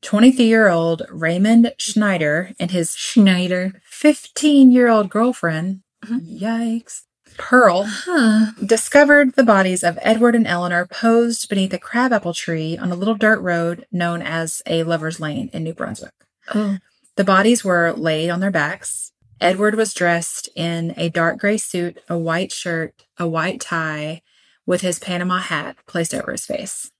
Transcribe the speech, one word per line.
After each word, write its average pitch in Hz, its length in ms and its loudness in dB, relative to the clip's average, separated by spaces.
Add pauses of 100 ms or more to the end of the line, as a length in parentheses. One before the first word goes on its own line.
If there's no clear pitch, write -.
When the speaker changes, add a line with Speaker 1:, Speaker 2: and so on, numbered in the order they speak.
Speaker 1:
Twenty-three-year-old 220 1080 4
Raymond 196 680 2
Schneider 180 800 -2
and 175 120 -4
his 175 260 -2
Speaker 2:
Schneider. 185 840 0 (100)
Speaker 1:
fifteen-year-old 247 1200 4
girlfriend, 190 720 -2 (240)
Speaker 2:
Mm-hmm. 196 400 -8
Speaker 1:
yikes, 226 580 -6 (360)
Pearl, 202 500 4
Speaker 2:
Huh. 220 640 0 (140)
Speaker 1:
discovered 285 680 4
the 262 100 4
bodies 190 400 4
of 175 180 0
Edward 226 320 4
and 226 140 4
Eleanor 175 380 -2
posed 233 600 0
beneath 190 240 0
a 180 60 -6
crabapple 240 560 -2
tree 160 420 -6
on 180 140 -6
a 175 60 -6
little 202 180 -2
dirt 214 260 2
road 170 520 -4
known 170 300 -2
as 165 440 -6
a 165 160 0
lover's 165 380 -4
lane 151 320 -6
in 160 100 -8
New 160 120 -8
Brunswick. - 380 -12 (420)
Speaker 2:
Oh. 208 240 -2 (380)
Speaker 1:
The 196 80 0
bodies 202 400 4
were 170 280 0
laid 156 380 -2
on 175 100 -4
their 196 100 -2
backs. 170 640 -6 (280)
Edward 196 360 0
was 220 180 -4
dressed 170 640 -4
in 165 400 -4
a 165 120 -4
dark 165 300 -2
gray 208 200 0
suit, 175 500 -6
a 170 100 -4
white 165 340 -4
shirt, 165 420 -8 (240)
a 170 100 -4
white 165 320 -4
tie, 156 640 -8 (440)
with 180 140 0
his 180 180 -4
Panama 180 400 -4
hat - 380 -8 (100)
placed 165 280 -6
over - 180 -6
his - 140 -8
face. - 540 -10